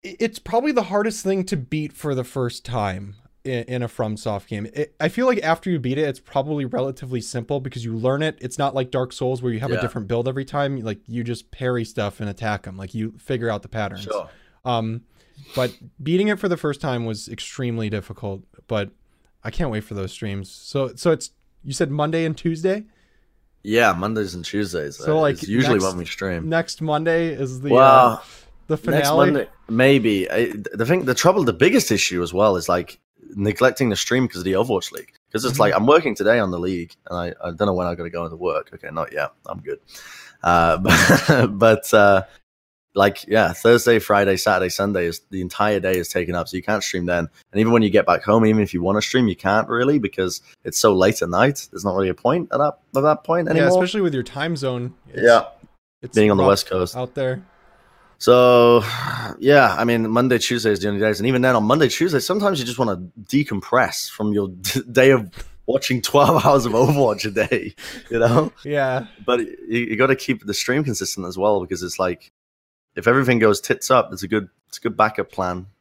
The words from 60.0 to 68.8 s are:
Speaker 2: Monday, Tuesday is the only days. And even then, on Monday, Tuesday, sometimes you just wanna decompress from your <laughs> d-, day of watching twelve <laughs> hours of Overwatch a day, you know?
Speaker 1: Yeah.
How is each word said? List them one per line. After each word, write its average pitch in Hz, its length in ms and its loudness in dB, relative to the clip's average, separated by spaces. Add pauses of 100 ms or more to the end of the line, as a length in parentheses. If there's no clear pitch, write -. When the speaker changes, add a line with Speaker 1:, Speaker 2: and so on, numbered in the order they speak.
Speaker 2:
Monday, 123 280 2
Tuesday 110 340 0
is 95 80 2
the 101 100 -2
only 101 100 -2
days. 104 200 2
And 107 80 0
even 127 140 2
then, 127 140 4
on 110 80 4
Monday, 143 240 4
Tuesday, 160 320 0
sometimes 196 400 0
you 123 60 -4
just 120 120 -8
wanna 110 200 0 (260)
decompress 123 880 0
from 107 240 -4
your 101 140 0
<laughs> 90 140 -14
d-, 95 300 -6
day 131 200 6
of 110 200 2 (340)
watching 127 360 -2
twelve 147 440 4
<laughs> - 0 -
hours 139 200 4
of 110 80 -2
Overwatch 123 520 2
a 104 60 -4
day, 107 420 -2 (380)
you 117 80 -2
know? 120 320 2 (120)
Speaker 1:
Yeah. 135 440 -4 (180)